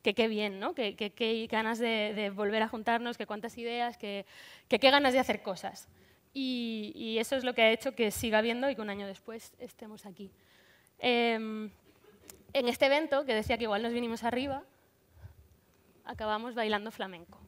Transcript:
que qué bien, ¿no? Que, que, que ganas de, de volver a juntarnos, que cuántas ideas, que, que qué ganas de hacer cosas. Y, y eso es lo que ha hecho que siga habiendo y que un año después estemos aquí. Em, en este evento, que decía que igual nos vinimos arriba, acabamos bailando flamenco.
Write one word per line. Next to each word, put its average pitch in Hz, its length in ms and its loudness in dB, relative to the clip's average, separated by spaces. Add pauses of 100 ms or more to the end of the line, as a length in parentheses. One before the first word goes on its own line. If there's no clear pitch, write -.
que 208 140 2
qué 226 120 4
bien, 208 320 -2
¿no? 254 140 -4
Que, 220 220 -4
que, 208 160 -6
que 226 380 -2
ganas 220 280 0
de, 220 380 0
de 202 160 -2
volver 208 320 0
a 226 40 2
juntarnos, 233 480 -2
que 214 120 -8
cuántas 214 320 -8
ideas, 240 360 -4
que, 202 300 -8 (420)
que 254 120 4
qué 269 100 10
ganas 277 240 6
de 262 60 6
hacer 214 240 0
cosas. - 440 -8 (460)
Y, 240 640 -4
y 226 240 -2
eso 233 160 0
es 254 80 -2
lo 247 100 0
que 233 80 4
ha 220 100 10
hecho 240 220 0
que 226 160 2
siga 214 300 2
habiendo 233 300 0
y 277 60 -2
que 226 60 -8
un 208 80 -6
año 202 160 -8
después 220 540 -14
estemos 214 480 -16
aquí. 190 240 -16 (680)
Em, 220 720 0 (840)
en 254 140 2
este 262 200 4
evento, 285 360 2
que 254 120 0
decía 214 240 0
que 233 60 -2
igual 214 180 0
nos 233 100 -2
vinimos 233 300 -4
arriba, 269 400 -2 (1400)
acabamos 220 500 -4
bailando 214 360 0
flamenco. 185 560 -12